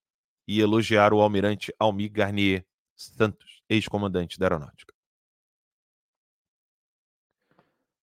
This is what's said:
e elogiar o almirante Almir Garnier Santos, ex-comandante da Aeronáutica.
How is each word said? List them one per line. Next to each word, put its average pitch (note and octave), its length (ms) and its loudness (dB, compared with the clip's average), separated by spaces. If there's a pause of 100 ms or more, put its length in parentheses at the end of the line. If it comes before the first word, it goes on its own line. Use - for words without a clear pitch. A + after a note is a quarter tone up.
(480)
e G#2+ 120 -2
elogiar G#2+ 540 4
o G#2 80 4
almirante G#2 560 0
Almir G#2 340 -2
Garnier G2+ 540 0 (300)
Santos, - 720 -6
ex-comandante G2+ 720 -4
da F#2 80 0
Aeronáutica. - 480 -8 (3000)